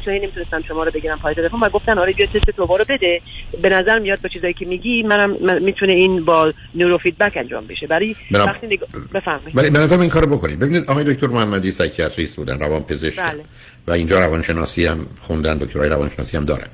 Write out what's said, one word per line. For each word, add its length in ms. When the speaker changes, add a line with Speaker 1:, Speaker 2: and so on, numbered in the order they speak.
Speaker 1:
چون 100
نمی‌تونستم 540
شما 160
رو 60
بگیرم 280
پای 160
تلفن 240
و 100
گفتن 300
آره 140
بیا 140
تست 300
توبا 200
رو 120
بده، 320
به 60
نظر 300
میاد 220
با 80
چیزایی 260
که 120
میگی 360
منم، 400
من 200
می‌تونه 300
این 320
با 280
نورو 240
فیدبک 380
انجام 300
بشه. 200
برای 300
Speaker 2:
بنا-، 160
Speaker 1:
وقتی 200
نگاه، 220
بفرمایید. 420
Speaker 2:
ولی 140
به 80
نظر 180
من 60
این 80
کارو 260
بکنید. 220
ببینید 320
آقای 240
دکتر 120
محمدی 460
سایکیاتریست 640
بودن، 220
روانپزشک. 640
Speaker 1:
بله. 220
Speaker 2:
و 40
اینجا 280
روانشناسی 680
هم 200
خوندن، 380
دکترای 300
روانشناسی 480
هم 80
دارن، 300